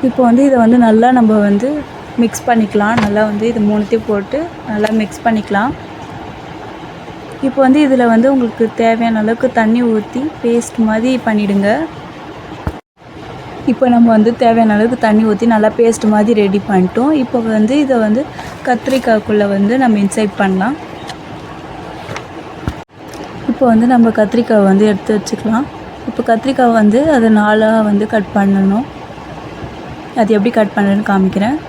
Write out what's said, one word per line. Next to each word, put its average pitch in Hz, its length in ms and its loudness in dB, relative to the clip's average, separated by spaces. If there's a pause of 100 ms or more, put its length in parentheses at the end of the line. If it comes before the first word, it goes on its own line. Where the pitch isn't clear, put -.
இப்போ 254 200 0
வந்து 240 220 4
இதை 262 120 4
வந்து 233 220 6
நல்லா 226 240 6 (100)
நம்ம 220 280 4
வந்து 202 240 0 (520)
மிக்ஸ் 226 260 -2
பண்ணிக்கலாம். 214 460 0 (120)
நல்லா 208 240 0
வந்து 208 200 -4
இது 233 200 -2
மூணுத்தையும் 214 400 -2
போட்டு 202 280 -2 (320)
நல்லா 214 200 -2 (100)
மிக்ஸ் - 260 -6
பண்ணிக்கலாம். 214 460 0 (1800)
இப்போ 254 180 -4
வந்து 262 200 4
இதில் 262 260 4
வந்து 226 220 4
உங்களுக்கு 233 340 0 (160)
தேவையான 226 400 0
அளவுக்கு 233 340 0
தண்ணி 226 240 2 (140)
ஊற்றி 214 260 -4 (220)
பேஸ்ட் 233 340 -2 (120)
மாதிரி 226 220 0 (140)
பண்ணிடுங்க. 202 480 2 (2000)
இப்போ 254 220 2
நம்ம 233 200 6
வந்து 220 180 4 (100)
தேவையான 226 340 4
அளவுக்கு 233 300 0
தண்ணி 214 240 4
ஊற்றி 226 240 2
நல்லா 214 240 2
பேஸ்ட் 226 340 2
மாதிரி 214 300 4
ரெடி 196 260 2
பண்ணிட்டோம். 202 420 2 (120)
இப்போ 240 160 -2 (180)
வந்து 214 260 2
இதை 262 220 2
வந்து 214 180 2 (460)
கத்திரிக்காய்க்குள்ளே 226 840 0
வந்து 202 180 2 (100)
நம்ம 214 220 2
இன்சர்ட் 202 360 -2
பண்ணலாம். 196 360 0 (2750)
இப்போ 254 120 0 (100)
வந்து 226 220 4
நம்ம 226 260 4
கத்திரிக்காய் 214 500 2
வந்து 202 220 4
எடுத்து 208 260 -2
வச்சுக்கலாம். 220 480 -4 (420)
இப்போ 240 180 -8
கத்திரிக்காய் 233 500 2
வந்து 214 220 4 (160)
அதை 226 120 4 (120)
நாலாக 214 480 2
வந்து 208 260 0
கட் 208 220 -2
பண்ணணும். 196 500 2 (1400)
அது 208 160 2
எப்படி 214 180 2
கட் 214 200 2
பண்ணுறதுன்னு 202 340 0
காமிக்கிறேன். 196 480 0 (120)